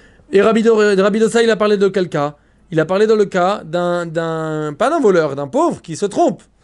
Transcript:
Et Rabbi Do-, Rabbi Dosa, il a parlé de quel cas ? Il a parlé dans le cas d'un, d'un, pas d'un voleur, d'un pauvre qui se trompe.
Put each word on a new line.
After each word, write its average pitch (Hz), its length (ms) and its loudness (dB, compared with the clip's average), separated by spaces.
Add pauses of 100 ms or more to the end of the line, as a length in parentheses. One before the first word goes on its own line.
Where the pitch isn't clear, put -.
(300)
Et 202 100 4
Rabbi 220 220 2
Do-, 226 140 4
Rabbi 208 420 2
Dosa, 226 240 2
il 226 80 2
a 214 60 0
parlé 208 200 0
de 196 120 2
quel 190 200 -2
cas ? 147 280 -4 (340)
Il 160 80 -4
a 156 60 2
parlé 190 240 0
dans 226 80 2
le 208 80 2
cas 185 400 -2
d'un, 175 420 -4
d'un, 160 720 -6
pas 240 120 0
d'un 330 100 0
voleur, 170 340 2
d'un 143 140 -6
pauvre 247 340 -2
qui 160 140 -12
se 202 100 -4
trompe. 226 360 0 (220)